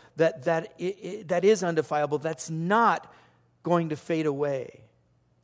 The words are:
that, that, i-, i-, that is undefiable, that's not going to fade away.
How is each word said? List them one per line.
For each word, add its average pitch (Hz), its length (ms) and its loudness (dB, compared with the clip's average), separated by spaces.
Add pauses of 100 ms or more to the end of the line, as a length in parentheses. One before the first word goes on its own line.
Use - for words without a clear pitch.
(160)
that, 156 280 2
that, 165 340 -2
i-, 185 240 -6
i-, 196 260 -10
that 175 180 2
is 208 160 6
undefiable, 151 560 0
that's 160 320 -6
not 180 600 2 (520)
going 170 260 2
to 151 80 -4
fade 160 300 -2
away. 139 560 -4 (600)